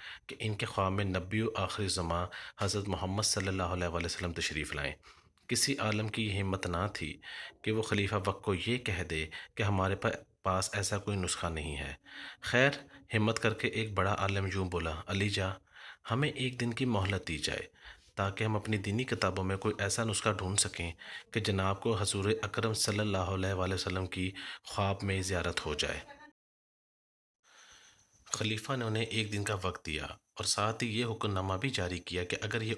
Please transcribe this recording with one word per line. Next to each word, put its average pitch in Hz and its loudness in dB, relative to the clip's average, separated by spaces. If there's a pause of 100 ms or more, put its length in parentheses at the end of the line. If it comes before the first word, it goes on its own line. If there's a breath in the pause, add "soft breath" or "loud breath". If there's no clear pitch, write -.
(300 loud breath)
कि - -10
इनके 107 -2
ख्वाब 95 2
में 98 0
नबी 92 0 (160)
आखिर 98 -2
ज़मां 85 0 (360 loud breath)
हज़रत 101 2
मोहम्मद 95 0
सल्लल्लाहु 95 0
अलैहि 87 0
वसल्लम 85 -2
तशरीफ़ 76 -2
लाएं। 73 -2 (560 loud breath)
किसी 139 4
आलम 107 2
की 113 -2
ये 104 0
हिम्मत 95 0
ना 87 2
थी 78 -4 (520 loud breath)
कि 110 2
वो 110 2
खलीफा 101 2
वक्त 98 0
को 104 2
ये 104 0
कह 92 -2
दे 80 0 (340 loud breath)
कि 117 2
हमारे 98 4
पा-, 113 2 (340)
पास 92 2
ऐसा 104 0
कोई 101 -2
नुस्खा 87 0
नहीं 78 -4
है। 69 -6 (460 loud breath)
खैर, 135 6 (340 loud breath)
हिम्मत 110 4
करके - 2
एक 110 -2
बड़ा 95 4
आलम 98 2
यूँ 92 0
बोला, 82 -2 (160)
"अली 101 2
जा, 98 0 (540 loud breath)
हमें 131 2
एक 127 -2
दिन 120 0
की 131 0
मोहलत 98 2
दी 80 -2
जाए - -2 (500 loud breath)
ताकि 98 2
हम 110 2
अपनी 107 0
दीनी 101 0
किताबों 98 0
में 95 2
कोई - 0
ऐसा 101 0
नुस्खा 107 2
ढूंढ 101 0
सकें 85 -2 (400 loud breath)
कि 117 0
जनाब 98 2
को 117 2
हजूर 101 2 (140)
अकरम 110 0
सल्लल्लाहु 101 2
अलैहि 95 2
वसल्लम 92 0
की 92 -2 (380 loud breath)
ख्वाब 98 0
में 95 2
ज़ियारत 87 0
हो - -2
जाए।" - -2 (2250 loud breath)
खलीफा 107 -2
ने 123 0
उन्हें 110 2
एक 107 0
दिन 101 0
का 104 0
वक्त 92 -2
दिया 76 -2 (320)
और - -2
साथ 110 2
ही 123 2
ये 113 0
हुक्मनामा 98 0
भी 135 0
जारी 90 0
किया 90 -2
कि 90 -2
अगर 110 -2
ये 110 -2